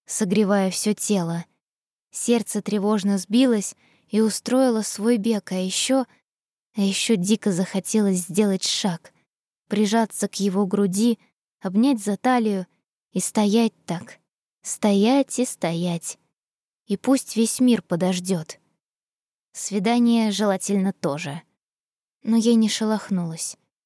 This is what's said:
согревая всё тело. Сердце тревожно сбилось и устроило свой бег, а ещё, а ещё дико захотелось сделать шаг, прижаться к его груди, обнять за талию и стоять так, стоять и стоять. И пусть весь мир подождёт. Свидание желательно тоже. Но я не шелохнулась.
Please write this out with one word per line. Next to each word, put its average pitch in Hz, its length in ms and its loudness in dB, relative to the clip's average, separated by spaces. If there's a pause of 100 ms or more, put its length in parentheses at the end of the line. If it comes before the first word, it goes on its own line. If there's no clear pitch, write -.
согревая 196 640 2
всё 208 240 -2
тело. 170 500 -2 (640)
Сердце 214 520 -2
тревожно 202 560 0
сбилось 226 580 0 (320)
и 208 120 0
устроило 233 640 2
свой 226 360 -2
бег, 208 340 -4
а 185 40 -4
ещё, 214 500 -2 (680)
а 214 60 -4
ещё 196 360 0
дико 196 360 0
захотелось 190 680 0
сделать 190 460 0
шаг, - 480 -4 (560)
прижаться 214 600 0
к - 80 -10
его 196 280 0
груди, 202 540 0 (420)
обнять 214 420 0
за 208 140 -4
талию 214 500 0 (460)
и 185 80 -2
стоять 220 540 2 (100)
так, - 340 -10 (440)
стоять 214 760 2
и 247 60 2
стоять. 170 720 -6 (680)
И 202 100 -4
пусть - 400 0
весь 220 240 0
мир 240 220 4
подождёт. 180 760 -2 (920)
Свидание 226 800 2
желательно 196 640 0
тоже. 156 500 -6 (800)
Но 226 140 2
я 233 180 4
не 220 140 4
шелохнулась. 196 880 -4 (300)